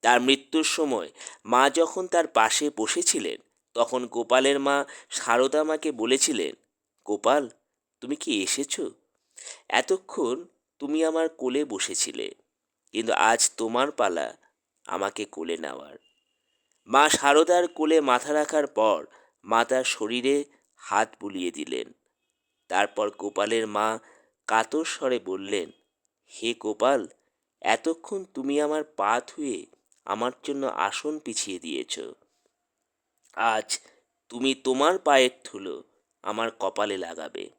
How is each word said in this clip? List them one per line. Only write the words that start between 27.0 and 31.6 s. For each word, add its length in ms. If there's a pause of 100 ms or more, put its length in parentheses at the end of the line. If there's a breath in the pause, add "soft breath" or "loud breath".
এতক্ষণ 640
তুমি 360
আমার 240
পা 420
ধুয়ে 400 (380)
আমার 280 (100)
জন্য 240
আসন 520
পিছিয়ে 400
দিয়েছ। 420 (1300)